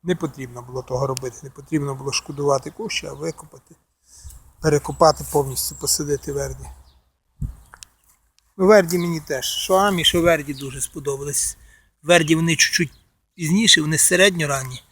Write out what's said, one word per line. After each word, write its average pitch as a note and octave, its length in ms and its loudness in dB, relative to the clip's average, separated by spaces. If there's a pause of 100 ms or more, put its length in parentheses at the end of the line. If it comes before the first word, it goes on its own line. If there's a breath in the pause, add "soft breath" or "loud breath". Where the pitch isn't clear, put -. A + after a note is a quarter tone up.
Не F3 120 0
потрібно C3 460 -10
було B2+ 220 -10
того C3 240 -2
робити, C3 360 -6
не C#3 60 -16
потрібно C#3+ 460 -4
було C3+ 160 -8
шкодувати C#3+ 600 -2
кущі, - 360 -8
а C#3 60 -10
викопати, D3+ 640 -12 (880 loud breath)
перекопати D3 680 2
повністю, C3+ 440 -4
посадити C#3+ 580 -4
верді. C3+ 320 -8 (1900)
Ну, F#3+ 100 4
верді F#3 300 6
мені E3+ 220 -2
теж, C#3 260 -8
що - 280 -2
амі, F#3+ 320 2
що F3 160 2
верді D#3 320 2
дуже C3+ 280 -10
сподобались. C#3+ 760 -6 (440 soft breath)
Верді E3 340 4
вони E3 200 2
чуть-чуть - 380 0 (420)
пізніше, F3 460 4
вони D3+ 160 -2
середньоранні D3+ 960 2